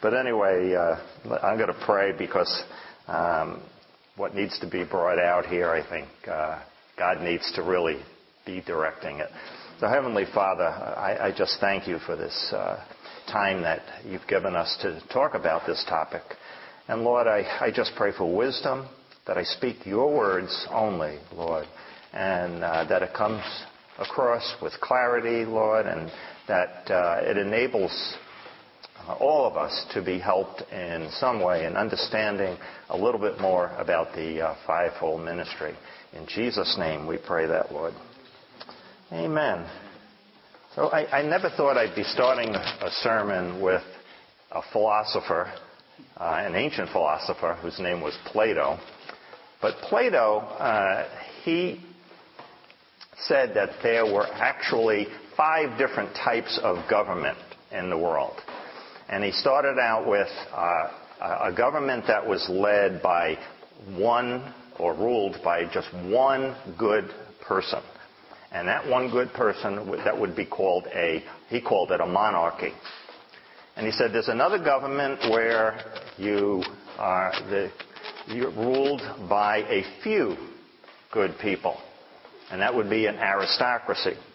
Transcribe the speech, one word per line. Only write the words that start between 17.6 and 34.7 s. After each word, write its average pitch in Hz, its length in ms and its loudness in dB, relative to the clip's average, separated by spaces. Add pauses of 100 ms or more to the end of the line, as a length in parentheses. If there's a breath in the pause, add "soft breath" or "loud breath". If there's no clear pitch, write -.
I 123 80 2
just 113 260 0
pray 101 160 2
for 87 240 0
wisdom, 131 520 0 (380)
that 185 120 0
I - 60 0
speak - 420 -4
your 123 280 2
words 95 560 0
only, 87 480 0 (140)
Lord, 85 340 -4 (460 loud breath)
and, 90 520 -2
uh, 82 240 2
that 90 140 4
it 90 120 -6
comes 107 300 0 (540)
across 120 640 0
with 78 200 -4
clarity, 120 640 2
Lord, 110 420 2
and 82 240 -4 (380 loud breath)
that, 90 420 0
uh, 87 320 4
it 90 140 2
enables, 104 800 0 (880 loud breath)
uh, - 80 -6
all 139 320 4
of 90 100 0
us 76 360 -2
to 101 100 -2
be 92 160 -2
helped 95 440 0 (100)
in 85 400 -6
some 123 280 0
way 90 260 2
in 101 100 -2
understanding 101 800 -2 (320 loud breath)
a 82 80 -4
little 110 240 2
bit 101 180 -2
more 92 400 2
about 82 360 0
the, 80 260 -4
uh, 80 140 0 (120)
fivefold 82 560 0